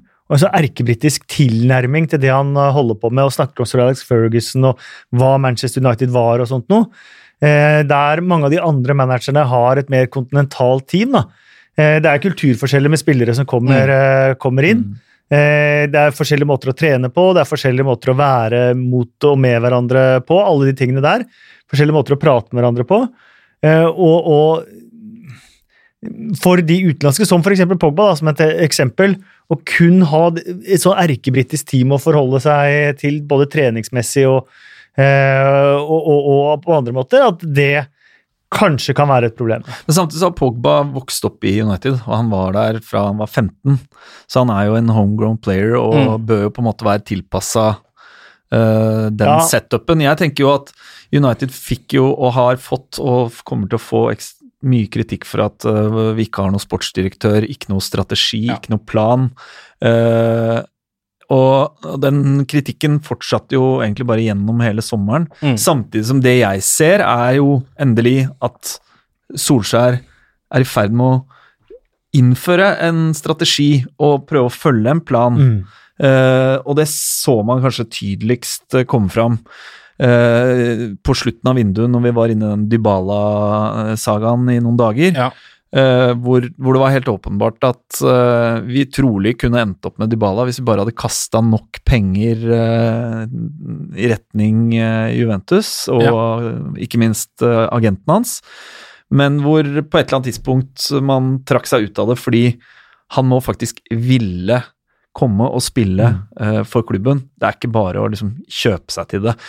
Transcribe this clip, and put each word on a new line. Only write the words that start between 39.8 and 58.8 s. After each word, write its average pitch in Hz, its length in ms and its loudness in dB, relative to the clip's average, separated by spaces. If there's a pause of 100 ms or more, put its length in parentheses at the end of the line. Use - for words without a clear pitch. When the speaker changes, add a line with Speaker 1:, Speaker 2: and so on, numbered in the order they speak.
Speaker 2:
Men 156 100 0
samtidig 160 240 -2
så 185 80 2
har 175 80 -2
Pogba 135 440 0 (100)
vokst 131 400 -10
opp - 180 -10
i 98 140 0
United, 110 400 -2
og 110 160 -4
han 113 160 -2
var 95 240 -2
der 110 260 -2
fra 104 240 -4
han 104 140 -4
var 107 100 -8
femten. 135 460 -2 (500)
Så 127 140 0
han 123 100 0
er 101 160 0
jo 107 80 0
en 117 160 0
homegrown 107 480 0
player, 104 400 -2
og 113 140 0 (240)
Speaker 1:
Mm. 110 100 -8
Speaker 2:
bør 110 200 2
jo - 20 -2
på 110 160 -10
en - 20 0
måte 107 160 -6
være 104 220 -2
tilpasset, 107 720 -4 (720)
eh, 110 560 0
den 107 220 -2
Speaker 1:
Ja. 151 100 4
Speaker 2:
setupen. 160 640 0
Jeg 147 160 2
tenker 147 260 -2
jo 139 120 4
at - 180 -8 (400)
United 135 380 0
fikk - 420 -10
jo, 135 180 2
og 127 220 -2
har 127 240 2
fått, - 420 -10
og 123 300 0
f-, - 160 -18
kommer 107 240 -6
til 113 80 -4
å - 80 -8
få 113 260 0
ekst-, - 280 -12 (240)
mye 123 240 0
kritikk - 380 -6
for - 160 -6
at, - 240 -4
eh, 110 480 0
vi 110 140 -2
ikke - 160 -6
har 95 80 0
noen 98 100 -2
sportsdirektør, 104 880 -2
ikke - 220 -14
noe 95 100 -2
strategi, - 640 -4
Speaker 3:
Ja. 117 140 -4
Speaker 2:
ikke - 100 -18
noe 110 160 -4